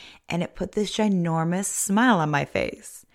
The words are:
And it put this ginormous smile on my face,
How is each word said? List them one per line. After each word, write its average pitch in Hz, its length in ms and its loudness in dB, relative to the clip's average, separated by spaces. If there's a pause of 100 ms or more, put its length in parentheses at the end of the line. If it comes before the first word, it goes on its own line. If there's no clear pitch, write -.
(300)
And 170 120 -2
it - 140 -6
put - 160 -6
this 208 240 -2
ginormous 175 720 0
smile 214 540 2
on 151 120 0
my 143 140 0
face, - 580 -6 (120)